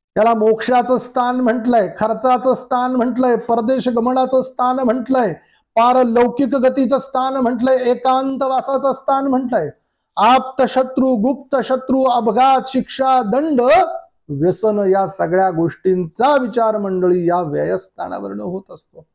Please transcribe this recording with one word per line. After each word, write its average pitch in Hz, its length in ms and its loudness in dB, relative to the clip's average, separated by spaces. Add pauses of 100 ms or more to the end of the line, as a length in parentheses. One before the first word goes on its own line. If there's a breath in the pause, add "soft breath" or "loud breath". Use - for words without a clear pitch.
(140)
त्याला 226 200 2
मोक्षाचं 233 640 0
स्थान 247 380 -4
म्हटलंय, 233 640 0
खर्चाचं 247 560 0
स्थान 254 380 -2
म्हटलंय, 247 440 0
परदेश 233 520 0
गमनाचं 254 520 0
स्थान 254 400 -2
म्हटलंय, 254 520 0 (420 soft breath)
पारलौकिक 240 800 2
गतीचं 262 440 2
स्थान 262 380 -4
म्हटलंय, 254 380 0
एकांतवासाचं 262 1160 0
स्थान 269 340 -2
म्हटलंय, 247 440 -2 (460)
आप्त 254 520 2
शत्रू, 262 480 0
गुप्त 269 480 -2
शत्रू, 262 380 -2
अपघात, 247 640 2
शिक्षा, 262 560 0
दंड, 247 400 0 (680)
व्यसन 185 500 0
या 196 280 2
सगळ्या 175 440 0
गोष्टींचा 180 880 0
विचार 226 420 0
मंडळी 180 500 0
या 175 120 0
व्ययस्थानावरनं 180 1040 -6
होत 190 280 -10
असतो. - 420 -20